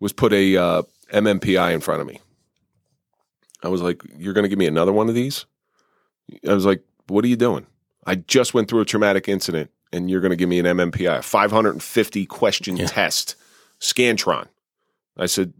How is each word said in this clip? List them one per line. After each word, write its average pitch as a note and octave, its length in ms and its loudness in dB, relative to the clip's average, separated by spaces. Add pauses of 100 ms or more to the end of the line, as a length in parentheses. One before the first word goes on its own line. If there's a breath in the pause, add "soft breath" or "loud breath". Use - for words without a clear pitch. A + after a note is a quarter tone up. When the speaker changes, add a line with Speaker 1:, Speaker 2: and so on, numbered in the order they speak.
Speaker 1:
was G2+ 140 -4
put A2+ 180 2
a, G2 240 4
uh, F2 260 2 (280)
M G#2 160 2
M G2+ 120 2
P F#2 200 0
I F2 140 2
in E2 100 -2
front D#2 180 -4
of D2 60 -10
me. - 120 -18 (1400)
I - 60 -8
was F2+ 140 -2
like, F2 200 -4 (140)
"You're F#2 160 -8
gonna G2+ 160 2
give G2 100 -2
me F2+ 80 4
another E2 260 2
one G#2+ 180 2
of A2+ 40 -2
these?" B2+ 300 -4 (1040)
I G2 60 2
was F#2+ 120 2
like, F#2+ 160 2 (260)
"What G2+ 160 0
are B2 40 0
you B2 80 2
doing? A2+ 300 -2 (400)
I F#2+ 100 -2
just A#2+ 380 2
went A2 140 0
through A2+ 120 2
a G#2 40 2
traumatic G2+ 440 2
incident, F2+ 420 -4 (220)
and F2+ 180 -4
you're F#2 100 0
gonna F#2 160 0
give F2 120 0
me F2+ 100 2
an F2 80 2
M F2+ 140 2
M F2 100 0
P F2+ 160 -4
I, D#2 120 0
a - 40 -8
five G#2 300 2
hundred G#2+ 200 2
and - 100 -12
fifty G2+ 440 -2
question G2 500 -2
Speaker 2:
Yeah. F2+ 100 -2
Speaker 1:
test, - 500 -4 (440 soft breath)
Scantron." G#2+ 680 -2 (720)
I F2+ 80 -2
said, F2+ 340 -4